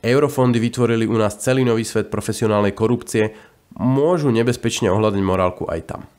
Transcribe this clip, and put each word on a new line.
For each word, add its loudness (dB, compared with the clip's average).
Eurofondy 2
vytvorili 0
u 0
nás 0
celý 0
nový 0
svet -4
profesionálnej 0
korupcie, 0
môžu 2
nebezpečne 0
ohľadať 2
morálku 0
aj -4
tam. -10